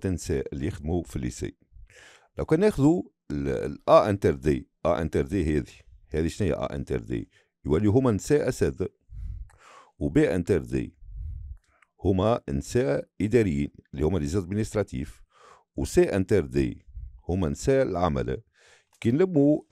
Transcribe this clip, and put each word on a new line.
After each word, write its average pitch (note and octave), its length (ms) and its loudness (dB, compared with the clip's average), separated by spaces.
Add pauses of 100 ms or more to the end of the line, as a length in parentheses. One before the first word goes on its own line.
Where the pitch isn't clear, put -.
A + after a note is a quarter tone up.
نساء E2+ 480 -2
اللي C#2+ 140 -4
يخدموا E2 360 -4
في - 120 -12
الليسي. B1 420 -6 (800)
لو - 80 -4
كان D#3+ 140 2
ناخذوا F3+ 440 4 (280)
ال، C#2+ 160 -2
ال C2 300 -4 (120)
A A#2 240 6
inter G2 240 2
D، C2+ 120 -2 (380)
A D#2+ 160 0
inter D2+ 260 -2
D D#2+ 40 -6
هذه، D2+ 400 0 (360)
هذه D#2+ 180 -2
شنو F#2 200 -4
هي C2+ 200 -2
A - 40 -8
inter C2+ 300 -6
D؟ A1+ 240 -6 (400)
يولي E2+ 220 2
هما B2 240 4
نساء A2 380 0
أساتذة، F2+ 400 -2 (1120)
و D2 100 0
B D2 40 -10
inter F2+ 580 2
D B1 180 -2 (1160)
هما G#2+ 460 2
نساء B2 600 -2 (120)
إداريين G2 500 2 (220)
اللي C#2 120 -2
هما F2 140 2
لي D2 80 -2
زادمينيستراتيف، G2 960 -4 (520)
و C#2 100 -4
C - 40 -6
inter G2 540 2 (120)
D C#2 40 2 (680)
هما F2 200 0
نساء C3+ 340 0
العمل. D2 580 -2 (600)
كي A2+ 100 2
نلموا D3+ 500 4 (100)